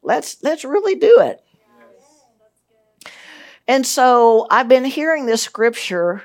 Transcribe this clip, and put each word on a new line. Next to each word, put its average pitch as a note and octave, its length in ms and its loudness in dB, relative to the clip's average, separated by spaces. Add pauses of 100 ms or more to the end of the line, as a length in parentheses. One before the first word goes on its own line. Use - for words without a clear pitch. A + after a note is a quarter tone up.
Let's, - 380 -6
let's D#4 240 -6
really F#4+ 300 -2
do A4+ 240 4
it." B2 240 -2 (2250)
And C4 180 0
so A#3+ 640 2
I've A#3+ 200 0
been B3+ 160 4
hearing D4 420 -4
this A3+ 160 -2
scripture G3 840 -4